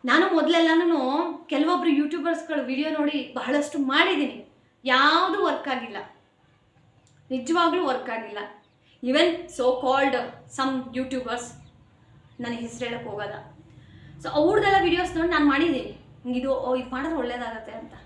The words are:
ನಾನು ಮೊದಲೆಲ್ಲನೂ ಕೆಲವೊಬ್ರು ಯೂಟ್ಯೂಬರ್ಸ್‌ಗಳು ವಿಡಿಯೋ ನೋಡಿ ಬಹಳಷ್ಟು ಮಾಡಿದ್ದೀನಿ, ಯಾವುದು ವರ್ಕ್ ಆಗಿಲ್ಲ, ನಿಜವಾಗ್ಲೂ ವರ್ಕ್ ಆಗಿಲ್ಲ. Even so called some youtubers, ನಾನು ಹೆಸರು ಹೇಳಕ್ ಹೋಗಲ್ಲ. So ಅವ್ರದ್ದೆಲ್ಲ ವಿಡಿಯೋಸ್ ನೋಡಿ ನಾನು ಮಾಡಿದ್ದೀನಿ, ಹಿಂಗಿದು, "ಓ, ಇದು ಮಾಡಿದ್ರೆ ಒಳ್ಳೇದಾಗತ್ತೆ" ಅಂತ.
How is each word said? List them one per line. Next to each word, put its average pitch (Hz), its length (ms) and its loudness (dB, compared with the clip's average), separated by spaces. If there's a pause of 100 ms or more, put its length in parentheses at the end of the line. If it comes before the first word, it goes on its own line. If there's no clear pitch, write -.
ನಾನು 330 300 4
ಮೊದಲೆಲ್ಲನೂ 330 960 2 (160)
ಕೆಲವೊಬ್ರು 311 400 2
ಯೂಟ್ಯೂಬರ್ಸ್‌ಗಳು 302 720 0
ವಿಡಿಯೋ 262 260 -2
ನೋಡಿ 294 480 -2
ಬಹಳಷ್ಟು 285 400 -2
ಮಾಡಿದ್ದೀನಿ, 294 680 0 (400)
ಯಾವುದು 320 600 2
ವರ್ಕ್ 285 220 -2
ಆಗಿಲ್ಲ, 233 300 -6 (1300)
ನಿಜವಾಗ್ಲೂ 330 540 0
ವರ್ಕ್ 254 240 -2
ಆಗಿಲ್ಲ. 214 300 -8 (640)
Even 311 280 4
so - 260 -8
called 254 600 2 (400)
some 269 400 -4
youtubers, 247 460 -6 (960)
ನಾನು 240 160 -8
ಹೆಸರು 233 340 -8
ಹೇಳಕ್ - 180 -10
ಹೋಗಲ್ಲ. 202 260 -8 (880)
So - 60 -10
ಅವ್ರದ್ದೆಲ್ಲ 392 560 4
ವಿಡಿಯೋಸ್ 349 320 2
ನೋಡಿ 339 140 2
ನಾನು 302 160 4
ಮಾಡಿದ್ದೀನಿ, 285 520 2 (260)
ಹಿಂಗಿದು, 254 320 0
"ಓ, 254 200 0
ಇದು 247 140 -4
ಮಾಡಿದ್ರೆ 285 300 -4
ಒಳ್ಳೇದಾಗತ್ತೆ" 233 520 -6
ಅಂತ. 226 220 -14 (120)